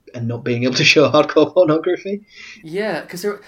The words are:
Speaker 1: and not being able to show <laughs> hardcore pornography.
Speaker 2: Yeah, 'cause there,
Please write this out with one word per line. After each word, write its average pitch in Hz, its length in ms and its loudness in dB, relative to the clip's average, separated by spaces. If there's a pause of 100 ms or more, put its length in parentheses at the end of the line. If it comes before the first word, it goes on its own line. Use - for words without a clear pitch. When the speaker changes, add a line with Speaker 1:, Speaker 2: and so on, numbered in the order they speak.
(160)
Speaker 1:
and 117 120 -6
not 117 160 -8
being 120 200 -2
able 127 100 0
to 127 100 -2
show 147 260 4
<laughs> - 20 -4
hardcore - 420 2
pornography. 180 720 0 (380)
Speaker 2:
Yeah, 170 420 -6
'cause 175 160 -12
there, 202 260 -6